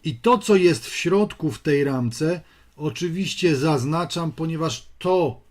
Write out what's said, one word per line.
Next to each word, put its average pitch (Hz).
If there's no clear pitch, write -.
I 160
to, 240
co 208
jest 175
w -
środku 185
w 110
tej 143
ramce, 139
oczywiście 165
zaznaczam, 156
ponieważ 160
to 180